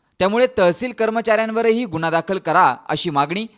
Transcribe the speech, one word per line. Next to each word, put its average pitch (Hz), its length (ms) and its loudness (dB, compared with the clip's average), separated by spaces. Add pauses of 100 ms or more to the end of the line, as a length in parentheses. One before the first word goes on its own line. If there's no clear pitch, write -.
(200)
त्यामुळे 226 280 2 (100)
तहसील 196 340 0
कर्मचाऱ्यांवरही 220 920 0
गुन्हा 165 240 -4
दाखल 165 280 -2
करा 160 380 2 (140)
अशी 156 200 -2
मागणी 156 360 -2 (120)